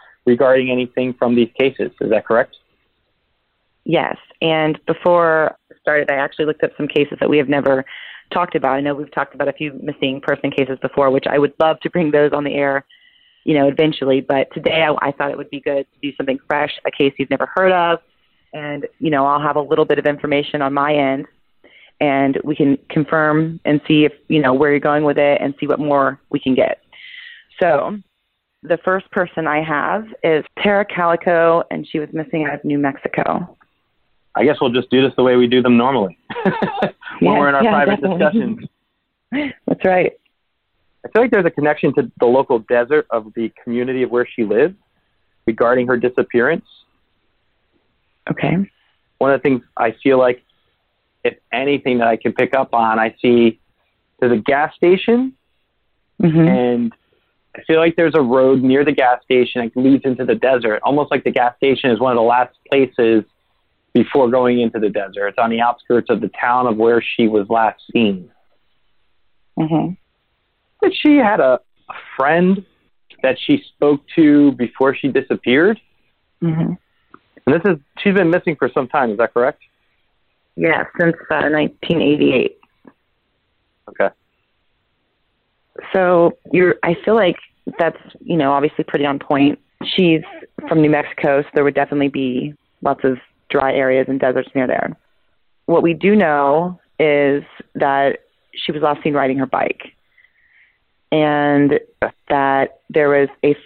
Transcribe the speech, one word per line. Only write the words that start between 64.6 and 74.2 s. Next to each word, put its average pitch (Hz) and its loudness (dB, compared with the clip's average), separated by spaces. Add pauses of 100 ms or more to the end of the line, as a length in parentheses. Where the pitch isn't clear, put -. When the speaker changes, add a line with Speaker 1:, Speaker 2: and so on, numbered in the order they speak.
Speaker 1:
into 113 -2
the 104 0
desert. 101 -6
It's 98 -8
on 117 0
the 113 -2
outskirts 120 0
of 110 0
the 104 -4
town 127 -2
of 110 -2
where 117 2
she - -2
was 104 0
last 113 0 (100)
seen. 98 -2 (1300)
Speaker 2:
Mm-hmm. 160 -2 (840)
Speaker 1:
But 381 2
she 294 4
had 214 2
a, 131 4 (300)
a - -16 (220)
friend 175 2 (580)
that 131 0
she 143 2 (120)
spoke 143 2 (120)
to 147 6